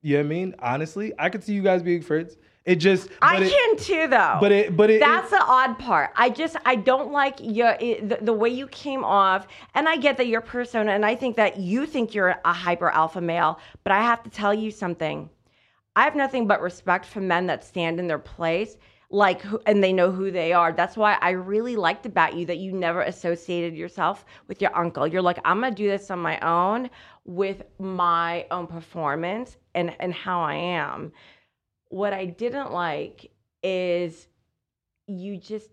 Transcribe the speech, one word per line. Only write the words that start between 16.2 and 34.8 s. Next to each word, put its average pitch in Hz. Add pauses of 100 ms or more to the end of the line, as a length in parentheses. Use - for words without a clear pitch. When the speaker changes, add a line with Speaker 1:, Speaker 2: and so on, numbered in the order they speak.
Speaker 2:
but 202
respect 180
for -
men 180
that 143
stand 170
in 180
their 156
place, 175 (340)
like, 190
who, 202
and 208
they 185
know 185
who 190
they 170
are. 170
That's 175
why 208
I 180
really 202
liked 185
about 180
you 170
that 165
you 190
never 175
associated 170
yourself 170 (220)
with -
your -
uncle. 160
You're 180
like, 175
"I'm 180
gonna 247
do 202
this 196
on 180
my 160
own 196 (340)
with 190 (160)
my 175
own 175
performance 165 (180)
and, 170
and 180
how 180
I 151
am." 156 (760)
What 202
I 190
didn't 240
like 160 (320)
is 180 (800)